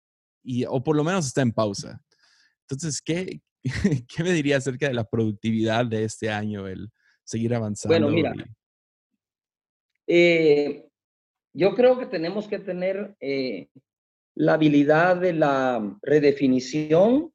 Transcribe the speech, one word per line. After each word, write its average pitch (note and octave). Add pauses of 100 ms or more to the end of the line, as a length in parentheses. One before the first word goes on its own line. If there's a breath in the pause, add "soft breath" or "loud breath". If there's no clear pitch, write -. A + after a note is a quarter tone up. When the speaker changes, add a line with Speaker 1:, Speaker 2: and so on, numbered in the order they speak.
(440)
Speaker 1:
y, B2
o B2+
por D#3
lo D3
menos F3
está C3+
en A#2+
pausa. - (680)
Entonces, C#3
¿qué, E3+ (220)
<laughs> C3
qué -
me F3+
diría C#3+
acerca C3
de C3+
la A#2
productividad A2
de A2
este A2
año, G#2
el F#2+ (320)
seguir A2+
Speaker 2:
Bueno, A#2
Speaker 1:
avanzando C#3+
Speaker 2:
mira. D3+
Speaker 1:
y G#2+ (1600)
Speaker 2:
Eh, D#3+ (640)
yo F3+
creo B3
que -
tenemos F#3
que G3
tener, F#3+
eh, C3 (640)
la D#3+
habilidad D3+
de F3+
la C3
redefinición D3+